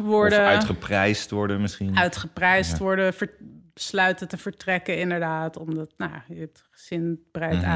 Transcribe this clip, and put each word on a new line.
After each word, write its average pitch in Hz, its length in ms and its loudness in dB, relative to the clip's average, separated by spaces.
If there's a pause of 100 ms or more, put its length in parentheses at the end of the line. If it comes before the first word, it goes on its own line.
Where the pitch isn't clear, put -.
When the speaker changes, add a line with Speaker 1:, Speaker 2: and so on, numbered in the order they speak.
Speaker 1:
worden. 208 340 4
Speaker 2:
Of 202 60 6
uitgeprijsd 196 840 2
worden 104 300 0
misschien. 95 360 -2
Speaker 1:
Uitgeprijsd 180 760 0
Speaker 2:
Ja. 165 60 -2
Speaker 1:
worden, 190 360 0
ver-, - 220 -6 (380)
besluiten 185 540 0
te 175 100 -8
vertrekken 185 600 -4
inderdaad. 165 580 -2
Omdat, 156 400 -8
nou, 170 140 -6 (220)
het 160 380 -16
gezin 165 600 -6
breidt 165 300 -2
Speaker 2:
Mhm. 170 140 0